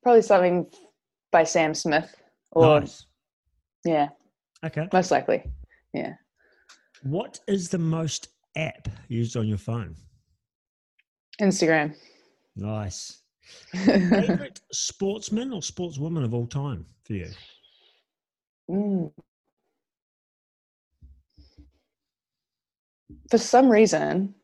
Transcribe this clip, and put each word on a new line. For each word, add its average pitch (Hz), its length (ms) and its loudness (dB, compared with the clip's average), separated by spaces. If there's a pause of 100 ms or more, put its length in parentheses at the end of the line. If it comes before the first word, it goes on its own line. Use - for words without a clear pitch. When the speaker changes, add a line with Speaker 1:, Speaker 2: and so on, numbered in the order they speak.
Speaker 1:
Probably 240 200 6
something 180 440 2 (640)
by 165 120 6
Sam 160 300 0
Smith. 160 400 -2 (380)
Or, 156 280 6
Speaker 2:
Nice. - 260 -12 (800)
Speaker 1:
yeah. 151 240 0 (560)
Speaker 2:
Okay. 156 280 -6
Speaker 1:
Most 185 200 2
likely. 131 320 0 (500)
Yeah. - 200 -8 (920)
Speaker 2:
What 165 420 -6
is 196 220 -4
the 185 100 -4
most 160 500 -4 (280)
app - 320 -8 (200)
used 117 280 -4
on 110 100 -2
your 107 120 -2
phone? 107 360 -8 (1500)
Speaker 1:
Instagram. 160 540 2 (600)
Speaker 2:
Nice. 104 680 -8 (260)
Speaker 1:
<laughs> - 240 -20
Speaker 2:
Favorite 185 880 0 (120)
sportsman 214 840 -6
or 170 80 -8
sportswoman 160 600 -6
of 117 120 -2
all 117 120 -2
time 131 380 -8 (200)
for 113 100 -8
you? 87 140 -8 (1400)
Speaker 1:
Mm. 190 400 -2 (4000)
For 233 80 4
some 254 300 6
reason 190 760 2